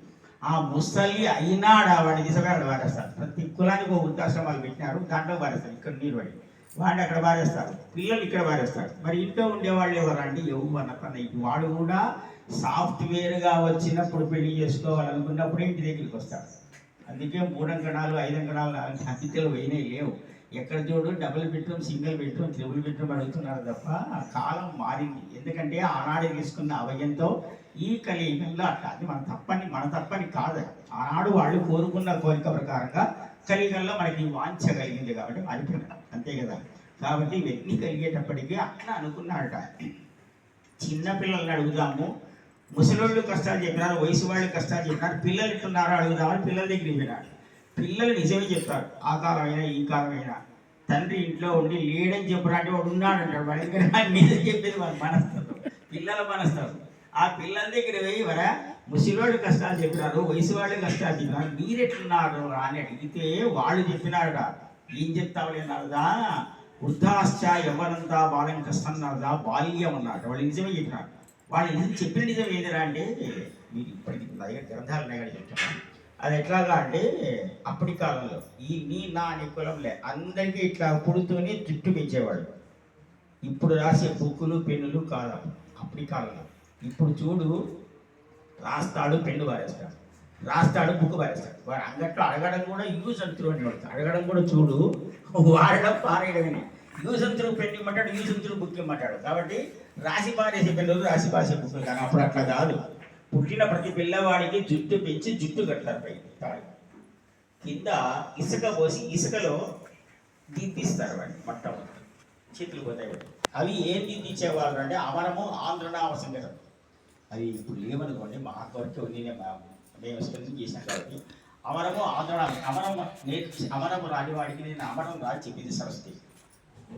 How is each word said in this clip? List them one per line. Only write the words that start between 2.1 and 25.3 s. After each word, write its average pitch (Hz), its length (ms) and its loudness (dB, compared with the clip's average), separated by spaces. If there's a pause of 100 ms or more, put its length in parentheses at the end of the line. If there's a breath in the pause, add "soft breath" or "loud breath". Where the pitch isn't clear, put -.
తీసుకుని 165 220 4
అక్కడ 160 180 2
పారేస్తారు. - 440 -2
ప్రతి 160 380 -6
కులానికి 190 420 2
ఒక 180 140 4
వృద్ధాశ్రమాలు 160 560 0
పెట్టినారు, 147 380 -4
దాంట్లో 160 380 -2
పారేస్తారు. 120 360 -4
ఇక్కడ 147 200 -10
నీరు 135 260 -4
పడి 92 120 -8 (480 loud breath)
వాడిని 180 240 4
అక్కడ 165 200 2
పారేస్తారు, 165 520 4 (220)
పిల్లలు 214 240 0
ఇక్కడ 180 260 0
పారేస్తారు. 135 440 0 (120)
మరి 170 200 2
ఇంట్లో 220 240 2
ఉండేవాళ్ళు 185 520 2
ఎవరు 151 220 4
అంటే 139 220 -2
ఎవరు 147 340 -2
అన్న 131 160 -4
పని. 123 420 -8
వాడు 143 320 0
కూడా 170 500 2 (460 loud breath)
సాఫ్ట్‌వేర్‌గా 175 1000 2
వచ్చినప్పుడు 165 600 2
పెళ్లి 156 340 0
చేసుకోవాలనుకున్నప్పుడే 156 1080 0
ఇంటి 175 180 0
దగ్గరికి 147 340 -4
వస్తాడు. - 280 -10 (680)
అందుకే 147 260 -4
మూడంకణాలు, 156 800 0
ఐదంకణాలు, 147 560 0
నాలుగు 135 360 -6
అంకెలు 151 400 0
పోయినాయి 135 400 -2
లేవు. 143 240 -4 (400 loud breath)
ఎక్కడ 147 380 -4
చూడు 165 200 2
డబుల్ 160 400 -2
బెడ్‌రూమ్, 160 320 -4
సింగిల్ 151 360 -2
బెడ్‌రూమ్, 143 360 -4
త్రిబుల్ 131 280 -4
బెడ్‌రూమ్ 147 300 -4
అడుగుతున్నారు 135 600 -4
తప్ప - 160 -10
ఆ 160 340 -4 (120)
కాలం 170 420 -4
మారింది. 139 640 -6